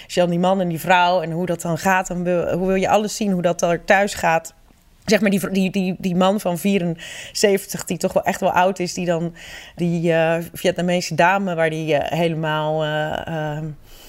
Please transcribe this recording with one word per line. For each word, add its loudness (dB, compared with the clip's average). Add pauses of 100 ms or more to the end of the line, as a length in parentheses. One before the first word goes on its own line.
als -16
je 2
dan 4
die 0
man 2
en 0
die -4
vrouw 4
en -6
hoe -4
dat -4
dan -2
gaat, 2
dan -6
wil, 0
hoe 0
wil 2
je 0
alles 2
zien, -2
hoe 0
dat 0
er 0
thuis 4
gaat. 0 (520)
Zeg 4
maar, 2
die, 0
die, 0
die, -2
die -2
man 2
van -2
vierenzeventig, -2
die -6
toch -2
wel 2
echt -2
wel 2
oud 2
is, -6
die -6
dan -2 (420)
die, 0
eh, 2 (180)
Vietnamese -2
dame 2
waar 2
die, 0
eh, 0
helemaal, 0
eh, -2
ehm, -6 (440)